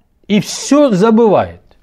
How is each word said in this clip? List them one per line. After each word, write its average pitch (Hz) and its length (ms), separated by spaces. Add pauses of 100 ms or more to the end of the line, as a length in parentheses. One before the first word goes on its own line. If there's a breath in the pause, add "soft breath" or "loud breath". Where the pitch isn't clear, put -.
(280)
и 202 120
всё 285 500
забывает. 190 720 (200)